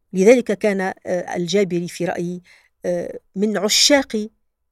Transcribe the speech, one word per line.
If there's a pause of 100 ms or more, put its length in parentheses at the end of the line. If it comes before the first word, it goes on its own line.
(140)
لذلك
كان،
آه،
الجابري
في
رأيي، (440)
آه، (160)
من
عشاق (420)